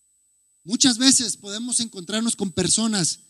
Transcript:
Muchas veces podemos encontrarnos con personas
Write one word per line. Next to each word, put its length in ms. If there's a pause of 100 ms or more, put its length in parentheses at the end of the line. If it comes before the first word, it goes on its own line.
(640)
Muchas 320
veces 400
podemos 440
encontrarnos 560
con 140
personas 800